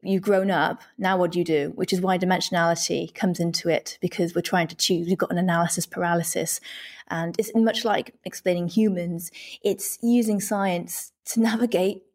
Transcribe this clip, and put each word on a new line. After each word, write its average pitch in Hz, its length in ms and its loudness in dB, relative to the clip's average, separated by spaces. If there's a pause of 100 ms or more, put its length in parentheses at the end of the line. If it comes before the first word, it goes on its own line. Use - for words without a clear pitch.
you've 190 200 0
grown 196 300 2
up, 165 300 2 (160)
now 190 200 2
what 175 140 2
do 175 80 -2
you 170 60 2
do? 151 300 0
Which - 180 -2
is 185 80 0
why 185 160 2
dimensionality 170 960 0
comes 180 260 0
into 170 300 -2
it, - 320 -2
because 170 340 -2
we're 175 60 0
trying 170 260 0
to - 80 -10
choose. 170 320 0
We've 180 100 2
got - 140 0
an 175 60 0
analysis 170 480 0
paralysis. 170 760 -2 (500)
And 170 300 -4
it's 214 160 -2
much 226 300 2
like - 380 -2
explaining 175 440 -2
humans. 175 640 0 (320)
It's - 380 -2
using 233 380 4
science 190 720 -2 (140)
to - 140 -2
navigate 220 640 2 (140)